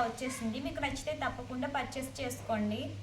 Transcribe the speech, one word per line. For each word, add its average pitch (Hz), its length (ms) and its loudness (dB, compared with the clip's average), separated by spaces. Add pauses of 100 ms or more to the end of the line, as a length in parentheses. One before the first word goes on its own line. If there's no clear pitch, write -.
వచ్చేసింది. 226 600 0
మీకు 269 200 -2
నచ్చితే 277 280 0 (100)
తప్పకుండా 254 520 0
పర్చేస్ 262 340 -2 (100)
చేసుకోండి. 226 600 2 (240)